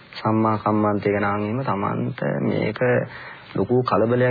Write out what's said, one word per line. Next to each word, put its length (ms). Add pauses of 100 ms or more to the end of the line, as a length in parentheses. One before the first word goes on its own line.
(100)
සම්මා 480
කම්මන්තය 520
ගැන 140
ආන් 180
එහෙම 200
තමන්ට 580 (200)
මේක 400 (680)
ලොකු 340
කලබලයක් 480